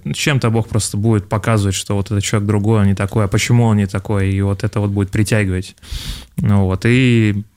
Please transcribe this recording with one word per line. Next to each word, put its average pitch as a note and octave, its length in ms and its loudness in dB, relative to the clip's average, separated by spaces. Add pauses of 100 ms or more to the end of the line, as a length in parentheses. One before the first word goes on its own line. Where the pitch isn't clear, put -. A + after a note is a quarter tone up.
(140)
чем-то C3+ 360 0
Бог A2 180 0
просто - 300 -4
будет G#2 320 0
показывать, G#2 460 0
что - 200 -6
вот G2 160 -4
этот G2+ 120 0
человек G#2 240 -2
другой, G#2+ 340 2
он G2 60 4
не G2 80 2
такой, G#2 280 0
а G2 60 0
почему A#2+ 340 2
он A2 140 2
не G2+ 100 2
такой, G2 460 -2
и G2 80 0
вот G2 240 -2
это G#2+ 160 -2
вот G2+ 100 0
будет G2+ 200 0
притягивать. G2 640 -2 (580)
Ну G2+ 300 2
вот, F#2 200 -2
и A2+ 580 2 (140)